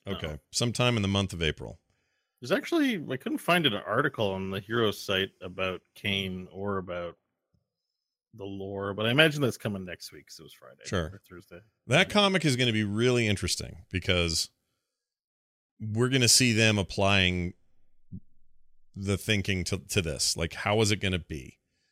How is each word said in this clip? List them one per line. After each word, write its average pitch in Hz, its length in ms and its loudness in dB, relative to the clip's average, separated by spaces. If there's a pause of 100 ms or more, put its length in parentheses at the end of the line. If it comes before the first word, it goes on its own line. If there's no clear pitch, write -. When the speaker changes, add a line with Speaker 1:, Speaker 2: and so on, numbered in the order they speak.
Speaker 1:
no. 98 80 -6
Speaker 2:
Okay. 80 260 -8 (120)
Sometime 120 460 0
in 101 60 0
the 95 40 0
month 98 260 0
of 85 80 -10
April. 71 380 -4 (600)
Speaker 1:
There's 120 100 -10
actually, 262 580 0
I 131 80 -4
couldn't 285 200 -6
find 170 280 2
an 110 100 4
article 110 560 0
on 95 200 -4
the 95 80 -4
Hero 110 320 0
site 95 380 -2 (120)
about 92 400 -6 (140)
Kane 95 560 -4
or 98 280 -4
about 87 360 -8 (1160)
the 104 120 -12
lore, 98 480 -6
but 107 120 -2
I 113 60 4
imagine 147 300 4
that's 120 160 0
coming 98 260 -6
next 87 300 -14
week - 140 -20
'cause - 120 -20
it 80 40 -20
was 71 100 -20
Friday 62 320 -20
Speaker 2:
Sure. 90 200 -2
Speaker 1:
or 95 240 -12
Thursday. 87 300 -20 (280)
Speaker 2:
That 170 220 2
comic 190 360 2
is 135 100 2
gonna 123 160 2
be 107 140 0
really 117 420 2
interesting - 640 -4
because 87 580 0 (1300)
we're 113 260 0
gonna 127 220 6
see 123 240 6
them 107 260 6
applying 90 760 2 (1400)
the 98 220 0
thinking 98 480 0
to, 92 140 -2
to 95 220 0
this. 73 360 -2
Like, 82 160 -2
how 107 280 0
is 104 100 4
it 104 100 0
gonna 92 180 0
be? 71 400 -12 (320)